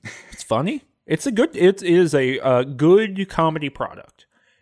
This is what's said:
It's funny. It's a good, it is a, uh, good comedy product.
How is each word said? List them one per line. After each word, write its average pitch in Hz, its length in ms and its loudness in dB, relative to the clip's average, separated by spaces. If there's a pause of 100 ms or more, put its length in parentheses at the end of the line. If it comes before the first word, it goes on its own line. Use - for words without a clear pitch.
(320)
It's - 100 -18
funny. 175 400 -4 (240)
It's 160 200 -4
a 269 60 -4
good, 254 240 0
it 190 260 2
is 170 320 2
a, 131 260 0
uh, 127 240 2
good 185 640 2
comedy 160 420 -2
product. - 560 -14 (360)